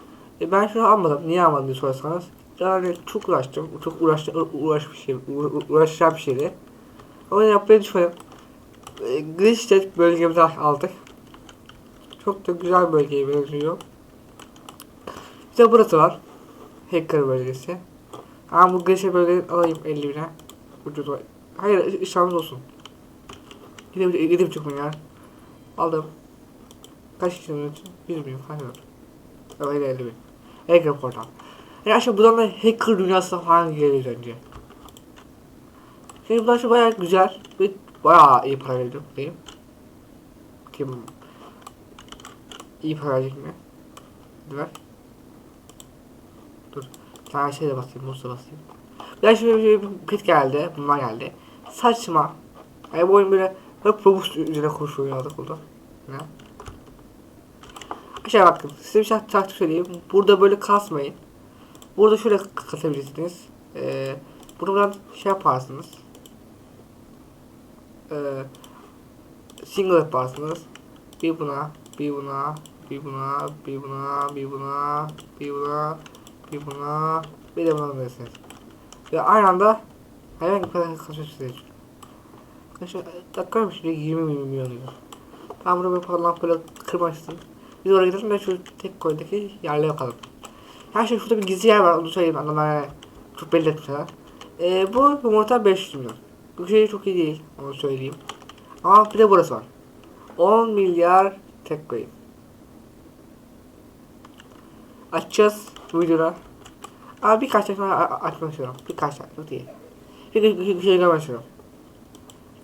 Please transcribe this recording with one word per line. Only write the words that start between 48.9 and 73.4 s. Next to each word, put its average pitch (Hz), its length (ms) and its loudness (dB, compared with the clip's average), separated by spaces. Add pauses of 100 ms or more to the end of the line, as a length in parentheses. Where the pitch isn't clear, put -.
Ya 220 140 6
şöyle 220 460 4
bir, - 0 -
bir 196 240 -12
kit 202 200 -6
geldi, 147 500 2
bunlar 143 220 0
geldi. 120 340 -8 (380)
Saçma. 185 640 0 (600)
Yani 170 140 2
bu 190 40 4
oyun 196 180 6
böyle 190 260 0 (260)
hep 208 240 2
Robux 190 300 2
üzerine 151 320 -4
kuruşu 147 340 -6
oynadık 135 360 -8
burada. 156 200 -12 (500)
Ne? 135 80 -16 (2000)
Aşağı 208 200 6
bakın, 165 240 0 (100)
size - 200 0
bir 214 40 0
şey 220 140 -2 (120)
taktik 196 260 -2
söyleyeyim. 170 300 -2 (260)
Burada 190 280 6
böyle 202 180 6
kasmayın. 165 560 -2 (800)
Burada 214 200 6
şöyle 214 200 0
k-, - 180 -6
kasabilirsiniz. 156 880 -10 (300)
Ee, 135 420 -8 (440)
bunu 170 80 -6
buradan 202 260 0 (200)
şey - 180 -4
yaparsınız. 135 580 -4 (2250)
Ee, 139 320 -8 (1200)
single 185 300 -2
yaparsınız. 151 680 -2 (600)
Bir 165 160 -4
buna, 147 320 -8 (280)
bir 147 160 -6
buna, 139 400 -8 (360)
bir 139 140 -12
buna, 139 420 -8 (200)